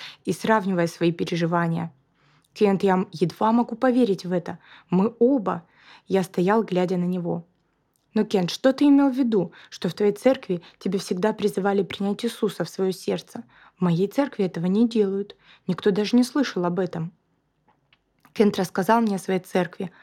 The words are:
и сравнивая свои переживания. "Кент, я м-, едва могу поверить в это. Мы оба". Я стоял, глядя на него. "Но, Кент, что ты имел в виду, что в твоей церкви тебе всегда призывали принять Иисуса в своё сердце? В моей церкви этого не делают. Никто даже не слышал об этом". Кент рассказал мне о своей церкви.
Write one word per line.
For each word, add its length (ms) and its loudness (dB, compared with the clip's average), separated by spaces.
и 80 0
сравнивая 520 0
свои 260 0
переживания. 800 -2
"Кент, 300 2
я 120 4
м-, 180 0
едва 400 0
могу 220 0
поверить 520 2
в 60 -6
это. 260 -4
Мы 280 2
оба". 440 0
Я 140 2
стоял, 400 0
глядя 340 -2
на 80 -2
него. 420 -4
"Но, 100 2
Кент, 260 0
что 220 2
ты 140 2
имел 240 6
в 60 -4
виду, 360 0
что 200 -6
в 60 -6
твоей 180 2
церкви 500 0
тебе 200 -2
всегда 340 -2
призывали 500 0
принять 420 -4
Иисуса 400 -4
в 60 -8
своё 220 -2
сердце? 520 -8
В 60 -14
моей 240 2
церкви 380 -2
этого 220 -4
не 220 2
делают. 480 -2
Никто 240 0
даже 260 2
не 80 6
слышал 400 -2
об 140 -2
этом". 340 -6
Кент 260 2
рассказал 420 0
мне 160 0
о 20 -4
своей 220 -4
церкви. 500 -4